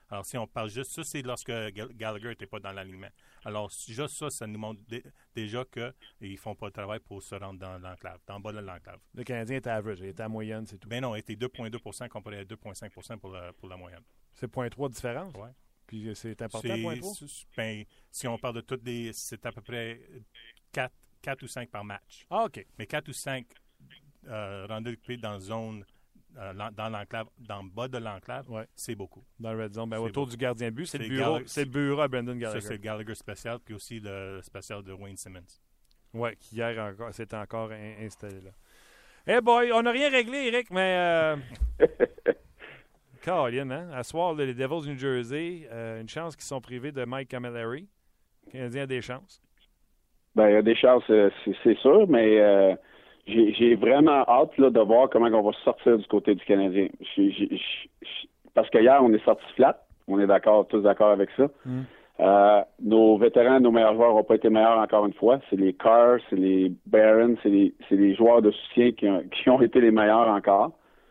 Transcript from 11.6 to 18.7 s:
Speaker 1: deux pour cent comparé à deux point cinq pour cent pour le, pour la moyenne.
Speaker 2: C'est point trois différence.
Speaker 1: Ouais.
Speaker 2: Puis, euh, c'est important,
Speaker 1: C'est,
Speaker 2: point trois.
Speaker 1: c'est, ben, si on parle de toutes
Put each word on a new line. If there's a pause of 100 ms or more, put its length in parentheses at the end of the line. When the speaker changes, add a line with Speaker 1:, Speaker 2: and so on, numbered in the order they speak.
Speaker 1:
deux
pour
cent
comparé
à
deux
point
cinq
pour
cent
pour
le,
pour
la
moyenne. (300)
Speaker 2:
C'est
point
trois
différence.
Speaker 1:
Ouais. (380)
Speaker 2:
Puis,
euh,
c'est
important,
Speaker 1:
C'est,
Speaker 2:
point
trois.
Speaker 1:
c'est, (100)
ben, (280)
si
on
parle
de
toutes